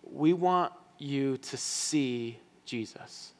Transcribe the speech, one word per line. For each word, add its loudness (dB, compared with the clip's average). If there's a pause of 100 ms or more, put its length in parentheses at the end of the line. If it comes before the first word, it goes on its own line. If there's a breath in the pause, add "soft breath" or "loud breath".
We 4
want 4 (260)
you 0
to -10
see -2 (240)
Jesus. -8